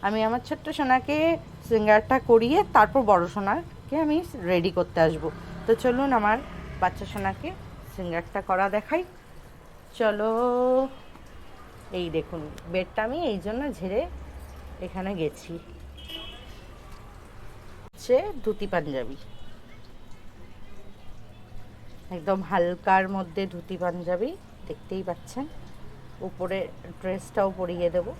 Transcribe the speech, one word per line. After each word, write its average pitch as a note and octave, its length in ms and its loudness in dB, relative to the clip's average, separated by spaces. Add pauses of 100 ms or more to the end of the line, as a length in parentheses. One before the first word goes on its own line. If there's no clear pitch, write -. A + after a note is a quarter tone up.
আমি G#3+ 200 2
আমার A#3+ 200 2
ছোট্ট C#4+ 180 -4 (120)
সোনাকে C4 400 4 (520)
সিঙ্গারটা G#3+ 480 8 (120)
করিয়ে A#3+ 300 8 (160)
তারপর A3+ 260 8 (100)
বড় F3+ 120 8 (120)
সোনাকে G#3+ 680 -2
আমি D4+ 140 4 (320)
রেডি F3+ 280 4
করতে F3 280 0
আসব। D#3+ 180 2 (420)
তো A3+ 60 4 (120)
চলুন B3+ 260 4 (100)
আমার G#3+ 180 4 (440)
বাচ্চা F#3 320 0
সোনাকে G3 360 -4 (460)
সিঙ্গারটা F3 440 -4 (100)
করা F#3+ 160 4 (100)
দেখাই। D4+ 280 0 (960)
চলো, G#3+ 300 4 (1700)
এই F3+ 80 -2 (100)
দেখুন D#3+ 260 -2 (300)
বেডটা F#3 360 -2
আমি C4 100 -2 (140)
এই G3 140 -2
জন্য A3+ 160 -2 (160)
ঝেড়ে F#3+ 240 -2 (840)
এখানে F#3 340 -6
গেছি। D#3+ 340 -4 (2250)
হচ্ছে - 320 2 (280)
ধুতি G#3 300 0
পাঞ্জাবি, C3+ 440 -2 (3000)
একদম F#3 240 2 (100)
হালকার F#3+ 560 4 (100)
মধ্যে F#3 260 -2 (120)
ধুতি F3 300 -8
পাঞ্জাবি, F3+ 460 0 (380)
দেখতেই F#3+ 400 -6
পাচ্ছেন। A#3 380 -6 (840)
উপরে F#3 300 -4 (420)
ড্রেসটাও G3 500 0 (100)
পরিয়ে F3 360 0
দেব F3+ 120 2 (120)